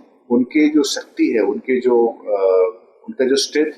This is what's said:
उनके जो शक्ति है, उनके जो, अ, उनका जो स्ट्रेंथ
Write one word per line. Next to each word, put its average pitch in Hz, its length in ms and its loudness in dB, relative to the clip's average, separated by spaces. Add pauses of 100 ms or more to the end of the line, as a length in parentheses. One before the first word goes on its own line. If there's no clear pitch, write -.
(300)
उनके 147 400 2
जो 151 140 2
शक्ति - 440 -4
है, 117 140 0
उनके 113 380 -2
जो, 120 280 2
अ, 95 720 0 (300)
उनका 127 160 -4
जो 131 100 0
स्ट्रेंथ 151 420 -2